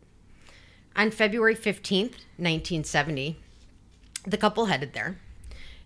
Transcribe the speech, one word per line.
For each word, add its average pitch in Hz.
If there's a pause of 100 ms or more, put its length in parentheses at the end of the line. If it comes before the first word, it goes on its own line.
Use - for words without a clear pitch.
(960)
On 214
February 220
fifteenth, 208 (200)
nineteen 165
seventy, 147 (920)
the 196
couple 214
headed 143
there. 135 (680)